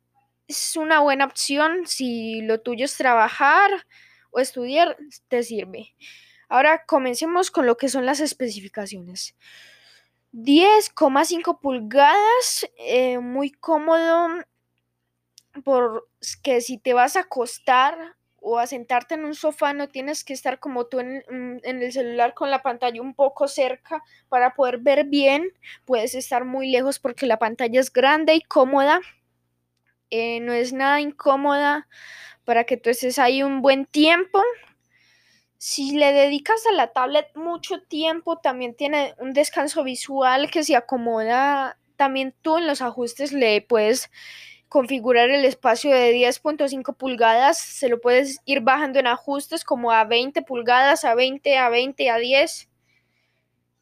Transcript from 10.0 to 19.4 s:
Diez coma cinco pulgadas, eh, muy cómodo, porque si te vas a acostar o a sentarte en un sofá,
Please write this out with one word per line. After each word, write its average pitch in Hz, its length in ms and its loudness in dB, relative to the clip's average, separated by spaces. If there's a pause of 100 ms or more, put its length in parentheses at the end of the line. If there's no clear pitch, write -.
Diez 330 580 4
coma 285 360 2
cinco 339 340 -4
pulgadas, 285 1080 2 (100)
eh, 247 420 0
muy 262 320 -6
cómodo, 330 800 0 (1300)
porque 247 1000 -2
si 240 160 -10
te 254 160 -2
vas 247 240 2
a 370 40 -2
acostar 269 960 -2 (280)
o 233 140 -2
a 233 80 -2
sentarte 240 500 -6
en 311 100 -8
un 302 100 -8
sofá, 302 380 -2